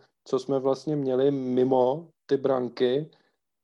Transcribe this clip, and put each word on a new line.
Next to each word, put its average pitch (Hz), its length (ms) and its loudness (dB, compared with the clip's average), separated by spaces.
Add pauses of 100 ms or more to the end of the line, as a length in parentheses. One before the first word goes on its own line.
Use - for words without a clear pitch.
(260)
co 131 140 -2
jsme 135 200 -2
vlastně 135 360 -2
měli 135 360 0
mimo 131 800 0 (160)
ty 139 120 0
branky, 127 720 -2 (540)